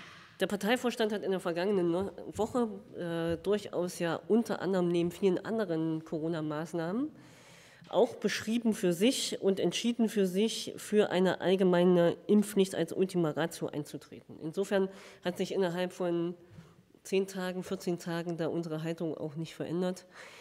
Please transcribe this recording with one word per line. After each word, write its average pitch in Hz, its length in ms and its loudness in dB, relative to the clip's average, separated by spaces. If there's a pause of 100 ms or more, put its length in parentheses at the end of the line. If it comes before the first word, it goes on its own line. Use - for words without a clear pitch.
(380)
der 185 80 0
Parteivorstand 220 640 0
hat 190 120 -4
in 185 80 0
der 180 80 0
vergangenen 175 500 0
No-, 185 220 -2 (200)
Woche, 220 360 0 (280)
äh, 165 460 -2
durchaus 185 560 -2
ja 165 300 0
unter 226 340 2
anderem 180 240 2
neben 170 240 2
vielen 185 340 2
anderen 160 600 -2
Corona-Maßnahmen 165 1080 -4 (760)
auch 220 260 4
beschrieben 226 580 0
für 180 200 2
sich 208 500 2
und 196 160 4
entschieden 226 500 2
für 196 200 2
sich, 208 480 0
für - 340 2
eine 180 300 2
allgemeine 180 760 6 (120)
Impfpflicht 196 480 4
als 165 160 -2
Ultima 175 380 0
Ratio 165 360 -2
einzutreten. - 760 -10
Insofern 190 480 0 (360)
hat 180 140 -4
sich 185 140 -2
innerhalb 180 400 0
von 175 440 -2 (640)
zehn 190 240 0
Tagen, 185 380 -6
vierzehn 185 340 -4
Tagen 170 380 -4
da 165 100 -2
unsere 156 380 -4
Haltung 165 320 -4
auch 151 180 -8
nicht 160 220 -8
verändert. 180 500 -4 (340)